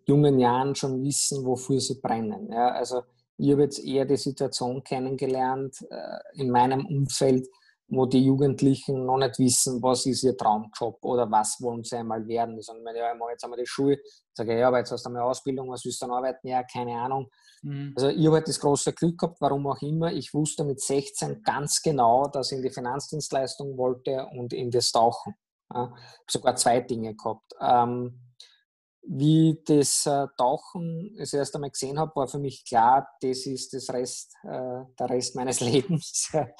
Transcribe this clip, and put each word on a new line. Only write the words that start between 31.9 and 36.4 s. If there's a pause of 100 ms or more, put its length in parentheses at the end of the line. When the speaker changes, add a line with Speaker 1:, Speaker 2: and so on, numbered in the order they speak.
Speaker 1:
hab,
war
für
mich
klar, (140)
das
ist
das
Rest, (100)
äh, (520)
der
Rest
meines
<laughs>
Lebens. (280)